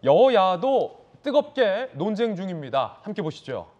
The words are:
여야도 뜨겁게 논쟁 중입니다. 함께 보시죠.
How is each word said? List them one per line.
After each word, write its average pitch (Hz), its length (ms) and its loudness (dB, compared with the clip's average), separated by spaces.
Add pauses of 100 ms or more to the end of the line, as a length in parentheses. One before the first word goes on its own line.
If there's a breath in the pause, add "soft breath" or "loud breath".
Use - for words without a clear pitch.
여야도 190 1000 2 (180)
뜨겁게 262 720 -2
논쟁 208 400 -2
중입니다. 151 680 -4
함께 208 200 -8
보시죠. 127 460 -8 (120)